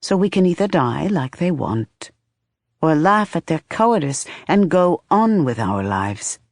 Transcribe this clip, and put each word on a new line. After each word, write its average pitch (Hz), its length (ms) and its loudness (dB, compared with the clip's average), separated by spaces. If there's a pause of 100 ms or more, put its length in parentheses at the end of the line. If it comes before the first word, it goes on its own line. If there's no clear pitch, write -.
so - 140 -2
we 190 140 2
can 185 160 2
either 180 220 0
die 143 380 0
like 160 320 -4
they 175 120 -2
want, 113 600 -6 (720)
or 160 140 2
laugh 196 400 2
at 170 120 -4
their 156 220 -4
cowardice 196 580 -2 (200)
and 196 240 2
go 180 400 2
on 214 340 2
with 120 140 -2
our 101 240 -2
lives. 98 560 -4 (140)